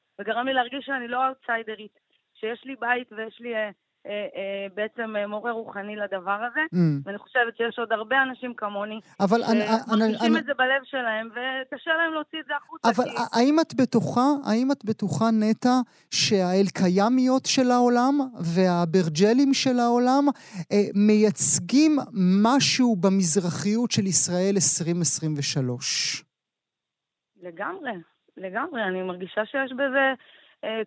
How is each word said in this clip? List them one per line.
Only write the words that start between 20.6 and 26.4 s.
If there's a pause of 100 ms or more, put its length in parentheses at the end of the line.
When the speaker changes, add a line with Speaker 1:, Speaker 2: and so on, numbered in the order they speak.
Speaker 2:
אה, (180)
מייצגים (460)
משהו
במזרחיות
של
ישראל
עשרים
עשרים
ושלוש? (1200)